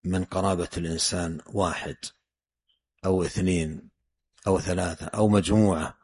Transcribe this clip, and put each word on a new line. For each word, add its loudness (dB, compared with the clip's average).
من -2
قرابة -2
الإنسان -4
واحد -2
أو 2
اثنين -2
أو 2
ثلاثة -4
أو 2
مجموعة 4